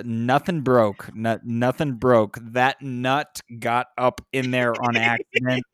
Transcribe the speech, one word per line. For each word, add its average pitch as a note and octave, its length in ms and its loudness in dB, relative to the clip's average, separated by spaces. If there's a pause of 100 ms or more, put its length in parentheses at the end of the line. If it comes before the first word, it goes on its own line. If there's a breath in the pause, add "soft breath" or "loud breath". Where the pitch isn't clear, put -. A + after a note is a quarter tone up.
nothing B2 560 0
broke. A#2 540 2
No, A2 280 -2
nothing B2 520 -2
broke. A#2 460 2
That B2 400 0
nut C3 600 -4 (180)
got A#2 300 -2 (100)
up B2 220 0 (120)
in B2+ 200 -2
there B2 280 2
on A#2+ 160 0
accident. B2 760 -2